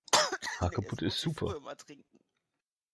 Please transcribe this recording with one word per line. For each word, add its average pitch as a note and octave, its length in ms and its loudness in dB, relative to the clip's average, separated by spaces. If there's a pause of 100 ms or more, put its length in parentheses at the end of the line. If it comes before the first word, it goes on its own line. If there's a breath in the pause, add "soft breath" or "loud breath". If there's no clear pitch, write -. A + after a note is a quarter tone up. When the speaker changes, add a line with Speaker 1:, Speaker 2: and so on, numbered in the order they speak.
(120)
Speaker 1:
<coughs> - 380 4 (100)
Nee, - 60 6
Speaker 2:
Hagebutte - 380 -2
Speaker 1:
das F#2+ 100 2
Speaker 2:
ist - 120 -2
Speaker 1:
muss E3 80 2
ich - 40 -8
Speaker 2:
super. - 140 0
Speaker 1:
früher D3 80 -6
mal C#3 160 -10
trinken. - 420 -20 (760)